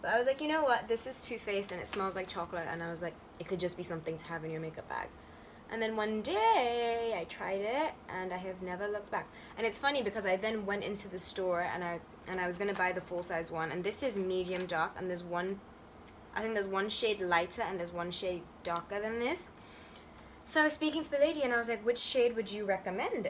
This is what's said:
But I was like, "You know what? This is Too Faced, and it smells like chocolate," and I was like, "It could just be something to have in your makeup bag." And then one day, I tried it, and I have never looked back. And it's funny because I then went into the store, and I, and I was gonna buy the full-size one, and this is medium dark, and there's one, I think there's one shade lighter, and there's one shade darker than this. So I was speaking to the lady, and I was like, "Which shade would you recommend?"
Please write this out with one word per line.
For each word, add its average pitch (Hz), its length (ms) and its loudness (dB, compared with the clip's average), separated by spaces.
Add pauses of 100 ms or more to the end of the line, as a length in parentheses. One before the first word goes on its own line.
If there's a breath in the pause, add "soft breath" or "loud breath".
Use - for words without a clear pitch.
But 170 100 2
I 226 60 8
was 247 80 4
like, 269 140 2
"You 302 80 0
know 311 120 4
what? 240 260 4
This 226 200 2
is 262 140 2
Too 233 180 -2
Faced, 202 320 0
and 180 100 -4
it - 60 0
smells 190 280 0
like 185 120 -4
chocolate," 170 420 -4
and 170 140 -4
I 170 80 -4
was 165 100 -6
like, 170 140 -4 (240)
"It 165 80 -8
could 185 120 -2
just 175 180 0
be 180 60 -6
something 160 340 -2
to - 80 -10
have 165 200 -4
in 160 60 -4
your 160 100 -4
makeup 160 260 -8
bag." - 220 -6 (600 loud breath)
And 226 100 -2
then 220 140 0
one 214 260 2
day, 240 1000 4
I 170 40 -2
tried 190 380 -2
it, 262 320 2 (140)
and 185 240 -4
I 180 60 -2
have 185 240 -6
never 185 260 -2
looked 208 220 -4
back. 180 180 -2 (300 loud breath)
And 220 80 0
it's 208 140 2
funny 277 240 4
because 202 220 -2
I 190 100 4
then 214 320 0
went 202 160 0
into 202 240 -4
the 185 100 -8
store, 180 440 0
and 175 220 -2
I, 170 160 -2 (280)
and 185 120 -2
I 180 60 0
was 175 120 -2
gonna 202 160 0
buy 185 180 2
the 180 100 -2
full-size 175 500 -2
one, 160 200 -2
and 175 120 -2
this 208 200 2
is 214 160 2
medium 185 480 0
dark, 175 300 0
and 185 120 -4
there's 175 140 -4
one, 180 360 -2 (760)
I 202 60 -2
think 220 120 0
there's 202 140 2
one 196 220 2
shade 208 320 2
lighter, 180 420 2
and 190 160 -2
there's 170 140 -4
one 175 180 -2
shade 180 320 -2 (200)
darker 175 360 -2
than 220 200 -2
this. 285 280 0 (960 loud breath)
So - 140 6
I 302 60 10
was - 80 6
speaking 311 300 2
to - 60 -6
the 285 80 0
lady, 302 260 6
and 247 100 2
I 233 40 6
was 233 120 0
like, 214 160 -2
"Which 240 120 4
shade 240 380 4
would 202 160 0
you 208 140 -2
recommend?" 196 640 0